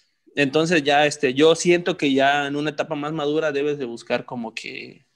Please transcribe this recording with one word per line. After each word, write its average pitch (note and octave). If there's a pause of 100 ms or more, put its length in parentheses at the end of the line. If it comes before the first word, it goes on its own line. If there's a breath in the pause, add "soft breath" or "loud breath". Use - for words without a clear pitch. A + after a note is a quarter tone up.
(340 soft breath)
Entonces D3+
ya, C#3+
este, C#3
yo D#3+
siento F3
que C#3+
ya C#3
en C#3+
una D3+
etapa E3
más D3
madura D#3
debes C#3+
de C#3
buscar A#2
como A#2
que, -